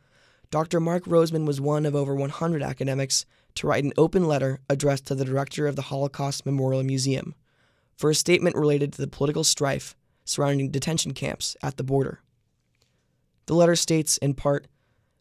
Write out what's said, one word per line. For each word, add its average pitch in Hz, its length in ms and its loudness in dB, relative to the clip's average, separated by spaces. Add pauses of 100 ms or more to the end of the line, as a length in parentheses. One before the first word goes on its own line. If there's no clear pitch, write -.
(500)
Doctor 165 300 0
Mark 170 240 0
Roseman 165 420 2
was 139 160 -2
one 151 240 0
of 143 80 0
over 139 200 0
one 139 140 -2
hundred 165 340 -2
academics 135 640 -2 (300)
to - 120 -6
write 123 180 2
an 139 120 -2
open 170 300 4
letter 135 420 0
addressed 139 380 0
to 143 80 -2
the 135 100 -2
director 135 420 -2
of 143 100 -2
the 135 60 -6
Holocaust 139 640 -4
Memorial 131 380 0
Museum 131 520 -2 (600)
for 151 140 2
a 151 40 4
statement 175 420 2
related 147 360 2
to - 80 -10
the 139 60 -4
political 147 380 -2
strife 139 520 0 (300)
surrounding 143 440 0
detention 147 440 -2
camps - 480 -6
at 135 160 -6
the - 60 -4
border. 135 360 0 (1300)
The 147 80 0
letter 170 220 6
states, 160 420 0
in 139 160 0
part, 143 320 -2 (540)